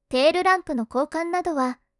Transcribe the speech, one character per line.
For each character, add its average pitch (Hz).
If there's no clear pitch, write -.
テ 269
ー -
ル 359
ラ 381
ン 349
プ 311
の 226
交 262
換 330
な 359
ど 349
は、 254